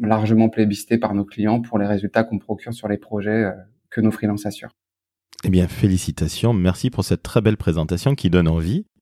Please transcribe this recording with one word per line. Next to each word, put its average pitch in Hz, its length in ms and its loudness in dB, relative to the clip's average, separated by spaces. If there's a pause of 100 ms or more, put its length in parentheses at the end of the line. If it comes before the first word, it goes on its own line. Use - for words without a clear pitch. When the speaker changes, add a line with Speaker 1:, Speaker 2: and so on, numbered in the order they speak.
Speaker 1:
largement 110 500 4
plébiscité 110 480 0
par 107 160 -2
nos 101 100 -2
clients 107 360 -2
pour 117 200 -4
les 101 60 0
résultats 104 360 0
qu'on 110 160 -4
procure 113 340 -10
sur 117 140 -12
les 104 120 -2
projets, 107 460 -2
euh, 95 80 -2 (380)
que 117 100 -4
nos 107 120 2
freelances 104 340 -4
assurent. - 300 -10 (680)
Speaker 2:
Eh - 80 -2
bien, 90 160 4
félicitations. 92 840 0
Merci 90 380 0
pour 98 120 -4
cette - 220 -2
très - 160 0
belle 107 160 2
présentation 87 580 0
qui - 160 0
donne 87 160 4
envie. 82 400 0 (160)